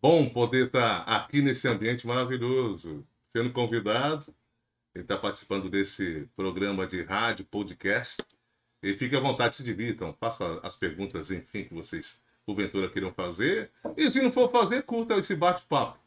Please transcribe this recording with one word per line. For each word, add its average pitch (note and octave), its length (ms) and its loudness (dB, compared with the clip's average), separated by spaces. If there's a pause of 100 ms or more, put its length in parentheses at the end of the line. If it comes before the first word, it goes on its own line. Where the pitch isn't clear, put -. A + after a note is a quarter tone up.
bom D3+ 280 8
poder B2 420 2
tá A2+ 360 4
aqui A2+ 340 0
nesse C3+ 280 2
ambiente A#2 380 -2
maravilhoso, A#2+ 960 -2 (240)
sendo A#2+ 220 0
convidado A#2+ 760 2 (680)
e F2+ 80 -10
tá F#2+ 140 -2
participando G2 520 -4
desse F2+ 680 -2
programa F#2+ 500 -2
de F2+ 160 -6
rádio, G#2+ 440 -2
podcast. G2+ 760 -4 (600)
E G2 120 -2
fique B2+ 220 -2
à C3 40 2
vontade, B2 360 0
se C3 80 -10
divirtam, G2 560 -6
faça F#2+ 420 -4
as F2 140 -12
perguntas, E2 540 -6
enfim, F#2 340 -8
que - 100 -18
vocês D#2+ 460 -10 (240)
porventura G2 460 -2
queiram F#2+ 220 -4
fazer. A2 580 -2 (260)
E D4+ 140 4
se C4 100 4
não B3+ 100 4
for B3 200 4
fazer, A#3+ 320 4
curta A3+ 340 0
esse F#3+ 180 0
bate-papo. D#3+ 720 0